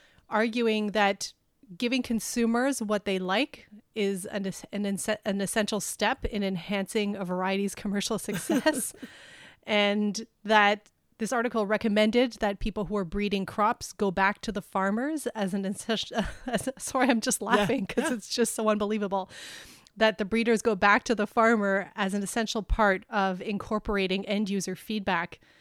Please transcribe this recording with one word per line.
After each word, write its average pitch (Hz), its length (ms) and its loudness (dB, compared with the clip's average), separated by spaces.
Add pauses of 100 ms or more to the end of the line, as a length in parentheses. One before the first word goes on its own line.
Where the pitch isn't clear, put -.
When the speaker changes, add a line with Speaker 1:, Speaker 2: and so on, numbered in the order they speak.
(320)
Speaker 1:
arguing 220 600 2
that 202 380 2 (460)
giving 247 240 0
consumers 240 800 0
what 208 240 -2
they 190 140 0
like 190 480 -2 (260)
is 196 320 -2
an 196 220 -4
es-, - 260 -8
an 202 100 -2
ense-, 202 420 -2
an 196 160 0
essential 202 380 0
step - 460 -2
in 208 160 -2
enhancing 196 760 -2
a 196 80 -6
variety's 190 520 -2
commercial 202 440 -2
Speaker 2:
<laughs> - 80 -12
Speaker 1:
success, 269 680 0 (720)
and 208 580 0 (180)
that 208 460 4 (300)
this 220 120 -4
article 233 360 0
recommended 214 720 2
that 202 200 0
people 214 260 -4
who 202 120 -4
are 190 80 -2
breeding 196 400 -2
crops - 480 -2
go 202 160 0
back 190 320 0
to - 100 -8
the 190 100 -6
farmers 226 720 -2
as 196 180 -2
an 196 120 -2
essential, 208 580 -2 (120)
<laughs> - 120 -14
as, 247 200 -2 (120)
sorry, 254 280 0
I'm 240 140 4
just - 200 -2
Speaker 2:
Yeah, 202 60 -8
Speaker 1:
laughing 220 380 2
'cause 254 240 0
Speaker 2:
yeah. 269 60 0
Speaker 1:
it's 208 140 -10
just - 260 0
so 220 140 0
unbelievable, 208 600 0 (640)
that 220 220 4
the 208 80 -2
breeders 226 380 2
go 226 100 4
back 202 300 6
to 247 100 2
the 208 140 0
farmer 202 680 4
as 196 200 -2
an 208 80 0
essential 214 400 -2
part 202 440 2
of 190 320 0
incorporating 202 840 -2
end 202 240 0
user 190 260 -2
feedback 190 640 -4 (220)